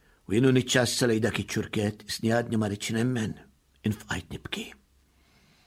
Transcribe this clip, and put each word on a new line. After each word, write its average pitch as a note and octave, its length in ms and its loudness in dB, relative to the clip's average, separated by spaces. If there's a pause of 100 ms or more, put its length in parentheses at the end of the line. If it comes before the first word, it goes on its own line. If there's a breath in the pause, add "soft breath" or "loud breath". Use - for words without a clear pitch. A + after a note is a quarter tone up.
(260 soft breath)
U F2+ 80 -4
jienu C3 160 6
niċċassa B2+ 560 2
lejn A2 160 2
dak G#2+ 160 0
iċ-ċurket, G#2+ 720 -2
isni A2+ 240 0
għadni A#2 240 0
ma G#2+ 80 0
rridx G#2 300 -4
nemmen, A2+ 400 -2 (500)
infqajt - 480 -4
nibki. - 300 -10 (1040 soft breath)